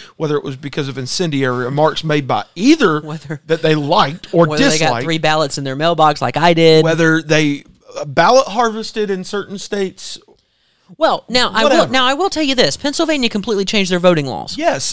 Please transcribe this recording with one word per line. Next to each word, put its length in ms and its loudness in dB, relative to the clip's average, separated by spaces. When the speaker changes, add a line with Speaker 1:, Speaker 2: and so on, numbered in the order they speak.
Speaker 1:
whether 220 -2
it 60 -4
was 140 -8
because 300 -8
of 120 -10
incendiary 680 -2
remarks 380 0
made 240 -2
by 180 -2
either 460 2
Speaker 2:
Whether 460 -12
Speaker 1:
that 160 -2
they 100 4
liked 580 0
or 160 4
Speaker 2:
whether 160 0
they 60 4
Speaker 1:
disliked, 240 2
Speaker 2:
got 100 -4
three 140 -2
ballots 400 0
in 60 -8
their 120 -6
mailbox 460 2
like 160 -2
I 160 4
did. 300 6
Speaker 1:
whether 400 2
they, 400 0
uh, 80 -8
ballot 420 4
harvested 640 -4
in 140 -4
certain 340 -10
states. 600 -8
Speaker 2:
Well, 280 0
now 220 0
I 140 0
will, 80 4
Speaker 1:
Whatever. 200 2
Speaker 2:
now 140 2
I 80 2
will 160 -2
tell 140 -4
you 100 0
this: 240 0
Pennsylvania 500 -2
completely 380 -4
changed 260 -2
their 80 0
voting 280 2
laws. 280 -8
Speaker 1:
Yes, 380 -2